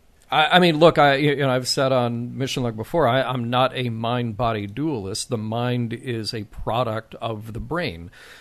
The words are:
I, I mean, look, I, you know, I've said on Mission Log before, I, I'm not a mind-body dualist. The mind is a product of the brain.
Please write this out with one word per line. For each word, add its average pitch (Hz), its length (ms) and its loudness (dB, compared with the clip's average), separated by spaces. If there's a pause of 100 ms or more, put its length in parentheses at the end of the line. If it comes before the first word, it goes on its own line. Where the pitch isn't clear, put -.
(280)
I, 151 280 4
I - 20 8
mean, 170 220 6
look, 160 180 8
I, 143 180 6
you 143 200 2
know, 135 140 0
I've 127 180 0
said 135 240 2
on 120 440 0
Mission 131 280 -4
Log 113 120 -4
before, 139 300 0
I, 127 160 4
I'm 120 260 -2
not 127 280 2
a 123 140 -2
mind-body 117 760 -2
dualist. 107 640 -6
The 123 100 -4
mind 117 540 -2
is 117 420 -8
a 113 100 -8
product 110 720 -4
of 110 360 -8
the 117 80 -10
brain. 117 500 -8 (300)